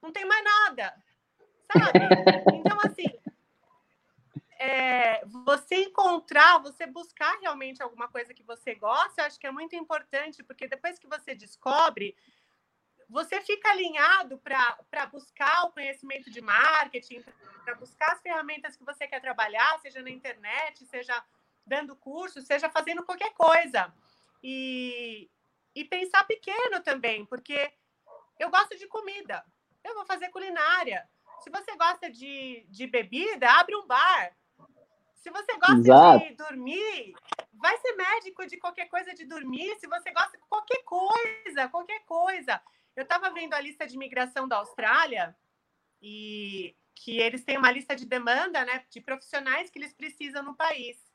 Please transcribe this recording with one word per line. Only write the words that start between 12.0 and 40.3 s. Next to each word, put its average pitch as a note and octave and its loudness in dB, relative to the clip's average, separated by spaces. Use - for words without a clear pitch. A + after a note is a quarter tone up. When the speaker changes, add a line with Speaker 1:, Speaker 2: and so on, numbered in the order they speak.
Speaker 1:
você E4 -4
fica G#4 -2
alinhado E4+ 2
pra, C4 -2
pra C#4+ -6
buscar D4 -2
o F4 -6
conhecimento C4+ -12
de A#3 -16
marketing, B3 0
pra A#3+ -8
buscar D#4 -4
as F4+ -10
ferramentas D4+ -10
que B3+ -20
você C#4 -12
quer C4+ -10
trabalhar, B3 -2
seja C4 -16
na B3+ -16
internet, B3+ -10
seja B3 -8
dando C#4 -6
curso, D#4+ -14
seja D4 -2
fazendo E4 -4
qualquer F#4 -8
coisa. D#4+ 4
E, B3 -10
e D4 -12
pensar F#4 0
pequeno A4 -6
também, A#3+ -4
porque C#4+ -8
eu E4+ -4
gosto G4 2
de F#4+ -20
comida, G4+ -12
eu A4 -12
vou G4+ -12
fazer F4+ -6
culinária. F4 -4
Se - -20
você G4 -10
gosta E4+ 0
de, C4 -14
de G3 -12
bebida, B3+ -2
abre F4+ 0
um G4 -8
bar. C4 2
Se - -20
você G4+ -8
gosta F4+ 6
Speaker 2:
Exato. C4+ 12
Speaker 1:
de D4+ -16
dormir, D4+ -8
vai E4 0
ser B4 -6
médico F#4+ -4
de F4+ -18
qualquer F4 -10
coisa F4+ -8
de D#4 -20
dormir. D4+ -10
Se - -18
você E4+ -8
gosta E4+ -2